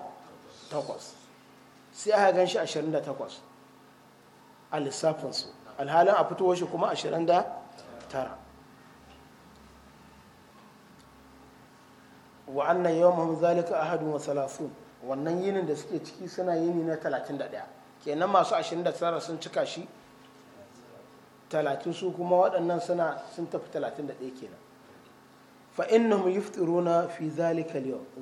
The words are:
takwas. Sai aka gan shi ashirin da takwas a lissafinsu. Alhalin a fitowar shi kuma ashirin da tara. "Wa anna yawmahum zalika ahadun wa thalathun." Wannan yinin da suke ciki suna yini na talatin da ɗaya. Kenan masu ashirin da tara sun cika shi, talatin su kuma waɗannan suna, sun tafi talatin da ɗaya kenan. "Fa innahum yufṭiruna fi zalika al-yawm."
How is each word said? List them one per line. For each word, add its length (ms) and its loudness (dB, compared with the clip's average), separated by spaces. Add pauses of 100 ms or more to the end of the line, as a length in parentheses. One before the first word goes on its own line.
(680)
takwas. 440 -8 (760)
Sai 220 -4
aka 200 8
gan 140 6
shi 100 0
ashirin 340 -2
da 100 2
takwas 380 -8 (1300)
a 80 -2
lissafinsu. 680 -2 (300)
Alhalin 400 6
a 80 4
fitowar 320 2
shi 80 -2
kuma 240 0
ashirin 360 -2
da 200 6 (640)
tara. 280 -6 (4000)
"Wa 220 0
anna 200 4
yawmahum 500 4
zalika 420 2
ahadun 320 -2
wa 60 -2
thalathun." 500 -4 (360)
Wannan 380 -2
yinin 240 0
da 80 0
suke 280 -6
ciki 260 -14
suna 260 -2
yini 280 0
na 140 0
talatin 400 -4
da 100 -6
ɗaya. 180 -10 (380)
Kenan 260 -2
masu 260 4
ashirin 280 -2
da 80 2
tara 300 -2
sun 180 -8
cika 260 -2
shi, 220 -8 (1600)
talatin 440 -2
su 180 -4
kuma 240 0
waɗannan 460 4
suna, 400 -2 (140)
sun 120 -6
tafi 240 -6
talatin 360 -6
da 60 -10
ɗaya 260 -10
kenan. 200 -16 (1120)
"Fa 180 -4
innahum 440 4
yufṭiruna 760 0
fi 200 -8
zalika 480 -2
al-yawm." 280 -6 (160)